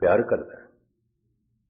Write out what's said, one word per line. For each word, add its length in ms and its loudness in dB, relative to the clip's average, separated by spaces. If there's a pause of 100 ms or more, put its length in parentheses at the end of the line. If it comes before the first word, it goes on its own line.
ਪਿਆਰ 220 2
ਕਰਦਾ 380 -4
ਹੈ। 60 -20 (1040)